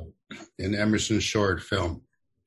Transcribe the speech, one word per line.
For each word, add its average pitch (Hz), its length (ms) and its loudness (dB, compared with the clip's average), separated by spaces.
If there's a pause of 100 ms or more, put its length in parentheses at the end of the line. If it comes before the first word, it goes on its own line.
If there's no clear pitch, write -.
(600)
an 98 160 0
Emerson 104 440 2
short 98 440 2
film. 90 420 -2 (420)